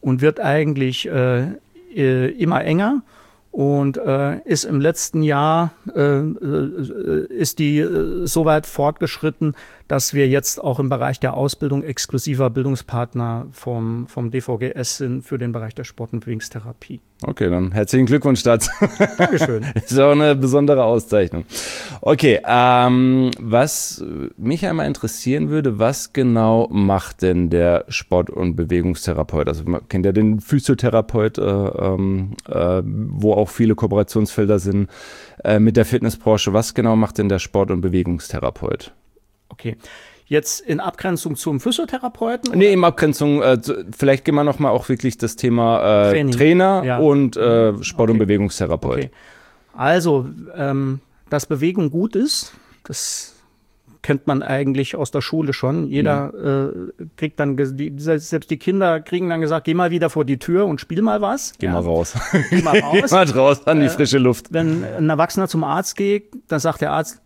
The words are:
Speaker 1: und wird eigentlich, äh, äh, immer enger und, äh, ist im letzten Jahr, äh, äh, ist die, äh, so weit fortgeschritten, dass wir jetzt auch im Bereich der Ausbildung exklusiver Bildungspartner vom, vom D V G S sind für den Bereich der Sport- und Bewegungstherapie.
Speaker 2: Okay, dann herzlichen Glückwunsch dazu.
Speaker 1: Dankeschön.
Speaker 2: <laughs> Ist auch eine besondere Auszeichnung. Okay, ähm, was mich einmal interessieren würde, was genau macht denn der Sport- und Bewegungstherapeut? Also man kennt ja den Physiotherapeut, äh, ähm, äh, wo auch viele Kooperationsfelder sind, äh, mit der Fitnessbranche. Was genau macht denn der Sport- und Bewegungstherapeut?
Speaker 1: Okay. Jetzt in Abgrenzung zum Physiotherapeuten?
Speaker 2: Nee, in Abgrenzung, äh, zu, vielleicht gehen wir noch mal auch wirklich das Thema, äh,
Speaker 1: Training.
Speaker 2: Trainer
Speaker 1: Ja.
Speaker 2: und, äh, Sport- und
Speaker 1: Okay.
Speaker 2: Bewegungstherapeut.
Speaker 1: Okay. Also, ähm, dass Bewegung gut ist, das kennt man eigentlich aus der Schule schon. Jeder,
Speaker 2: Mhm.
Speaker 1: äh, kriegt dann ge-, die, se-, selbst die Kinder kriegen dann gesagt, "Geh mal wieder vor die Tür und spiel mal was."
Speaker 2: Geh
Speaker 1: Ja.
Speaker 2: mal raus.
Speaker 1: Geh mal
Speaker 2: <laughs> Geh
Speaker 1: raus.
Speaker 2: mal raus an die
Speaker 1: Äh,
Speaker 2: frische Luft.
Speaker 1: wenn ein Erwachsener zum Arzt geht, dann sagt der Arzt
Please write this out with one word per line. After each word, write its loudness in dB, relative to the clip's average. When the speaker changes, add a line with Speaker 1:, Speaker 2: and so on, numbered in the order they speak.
Speaker 1:
und 0
wird 2
eigentlich, 0
äh, 0
äh, 2
immer 0
enger 0
und, 0
äh, -2
ist -2
im -2
letzten -2
Jahr, 0
äh, 2
äh, -4
ist -4
die, 2
äh, -2
so 0
weit 2
fortgeschritten, -2
dass -2
wir 2
jetzt -2
auch -2
im 0
Bereich -2
der -2
Ausbildung -2
exklusiver -4
Bildungspartner -4
vom, -6
vom -6
D -4
V -6
G -6
S -6
sind -6
für -8
den -4
Bereich -8
der -12
Sport- -12
und -6
Bewegungstherapie. -12
Speaker 2:
Okay, -2
dann 0
herzlichen 2
Glückwunsch 2
dazu. 2
Speaker 1:
Dankeschön. 0
Speaker 2:
<laughs> -8
Ist -2
auch 8
eine 4
besondere 4
Auszeichnung. 0
Okay, 4
ähm, 4
was 0
mich -2
einmal -2
interessieren -4
würde, -2
was -2
genau 2
macht 0
denn 2
der 2
Sport- -2
und -4
Bewegungstherapeut? -2
Also -4
man -4
kennt -2
ja 4
den 2
Physiotherapeut, 0
äh, -4
ähm, -2
äh, 0
wo 0
auch 2
viele 2
Kooperationsfelder 0
sind, 0
äh, 4
mit 4
der 6
Fitnessbranche. 0
Was 0
genau 2
macht 0
denn 2
der 0
Sport- -2
und 0
Bewegungstherapeut? -4
Speaker 1:
Okay. -12
Jetzt -2
in -4
Abgrenzung -6
zum -4
Physiotherapeuten? -4
Speaker 2:
Nee, 6
in 4
Abgrenzung, 2
äh, 4
zu, -6
vielleicht 2
gehen 2
wir 2
noch 0
mal 2
auch 0
wirklich -2
das -4
Thema, 2
äh, 4
Speaker 1:
Training. 2
Speaker 2:
Trainer 4
Speaker 1:
Ja. -2
Speaker 2:
und, 4
äh, 4
Sport- 0
und 4
Speaker 1:
Okay. 4
Speaker 2:
Bewegungstherapeut. -2
Speaker 1:
Okay. -14
Also, 0
ähm, -4
dass -4
Bewegung 0
gut -2
ist, -2
das -10
kennt -2
man 0
eigentlich -2
aus -4
der -2
Schule -2
schon. -2
Jeder, -2
Speaker 2:
Mhm. -4
Speaker 1:
äh, -14
kriegt -8
dann 0
ge-, -2
die, -8
se-, 0
selbst -6
die -4
Kinder 0
kriegen -4
dann -2
gesagt, -2
"Geh 0
mal 0
wieder 0
vor 0
die -2
Tür 0
und -4
spiel -4
mal 0
was." -4
Speaker 2:
Geh -4
Speaker 1:
Ja. 0
Speaker 2:
mal 0
raus. 0
Speaker 1:
Geh 2
mal 2
Speaker 2:
<laughs> 2
Geh 4
Speaker 1:
raus. 0
Speaker 2:
mal 4
raus 2
an 4
die 4
Speaker 1:
Äh, 2
Speaker 2:
frische 0
Luft. 2
Speaker 1:
wenn -2
ein -2
Erwachsener 0
zum -2
Arzt -4
geht, -2
dann 0
sagt -2
der -2
Arzt -4